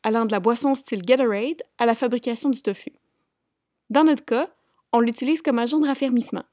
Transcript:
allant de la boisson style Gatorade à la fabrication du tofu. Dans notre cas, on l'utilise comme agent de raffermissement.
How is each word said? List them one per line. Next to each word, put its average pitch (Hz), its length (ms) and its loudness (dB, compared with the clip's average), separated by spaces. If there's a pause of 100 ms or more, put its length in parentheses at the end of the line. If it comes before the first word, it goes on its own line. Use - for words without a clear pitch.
allant 226 220 0
de 214 80 -2
la 202 80 0
boisson 240 340 0
style 226 280 -8
Gatorade 247 600 0 (160)
à 233 80 2
la 233 80 2
fabrication 240 560 -2
du 240 120 -2
tofu. - 300 -6 (960)
Dans 277 120 4
notre 311 220 4
cas, 254 280 -2 (400)
on 233 80 4
l'utilise 247 420 0
comme 247 180 0
agent 240 180 0
de 302 80 2
raffermissement. 269 680 -2